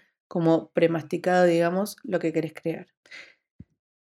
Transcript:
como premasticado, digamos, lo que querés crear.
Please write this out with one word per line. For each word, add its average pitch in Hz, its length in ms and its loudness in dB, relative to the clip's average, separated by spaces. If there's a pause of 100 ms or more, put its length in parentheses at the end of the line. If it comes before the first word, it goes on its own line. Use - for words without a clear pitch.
(280)
como 160 420 0
premasticado, 170 720 0
digamos, 175 580 0
lo 190 160 -4
que 165 140 -2
querés 160 220 -4
crear. - 340 -10 (1120)